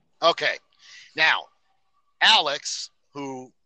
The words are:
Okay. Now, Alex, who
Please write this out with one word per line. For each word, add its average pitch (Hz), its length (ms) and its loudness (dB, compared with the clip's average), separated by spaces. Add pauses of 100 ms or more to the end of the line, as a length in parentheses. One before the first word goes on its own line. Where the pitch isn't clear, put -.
(220)
Okay. 151 340 2 (600)
Now, 143 260 2 (800)
Alex, 170 720 0 (240)
who 135 380 -12 (140)